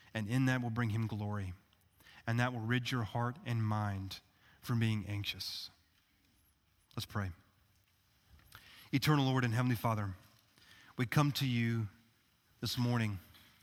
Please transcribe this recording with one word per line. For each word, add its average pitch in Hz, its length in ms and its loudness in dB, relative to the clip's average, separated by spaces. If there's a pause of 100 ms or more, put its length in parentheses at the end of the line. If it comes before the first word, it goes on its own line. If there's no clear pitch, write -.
(120)
and 107 160 -4
in 131 180 2
that 131 140 2
will 120 100 -2
bring 113 200 0
him 110 160 0
glory, 104 480 -4 (720)
and 113 140 2
that 127 120 2
will 120 80 -6
rid 120 300 0
your 123 140 0
heart 120 320 -2 (100)
and 117 160 0
mind 104 560 -2 (420)
from 117 200 0
being 110 280 2
anxious. 101 640 -8 (1300)
Let's 113 100 -8
pray. 98 240 -4 (1600)
Eternal 143 320 4
Lord 131 200 4
and 113 100 2
Heavenly 127 220 2
Father, 104 380 0 (840)
we 123 100 0
come 147 260 4
to 139 140 -2
you 117 400 2 (760)
this 117 180 -4
morning 117 400 0 (440)